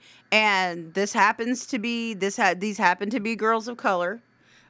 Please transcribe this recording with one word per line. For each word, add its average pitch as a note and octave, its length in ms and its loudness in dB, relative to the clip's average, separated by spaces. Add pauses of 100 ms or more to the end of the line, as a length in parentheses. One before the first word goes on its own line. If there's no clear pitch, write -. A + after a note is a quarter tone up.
(320)
And F#3 640 2
this G3+ 180 0
happens A#3 540 2
to B3+ 120 -4
be, A#3 340 -4
this G3 240 -4
ha-, G3 200 4
these G3+ 200 -4
happen G#3 340 2
to B3 80 -2
be A3 160 -2
girls A3 320 0
of A#3+ 100 -10
color, G3 440 -2 (480)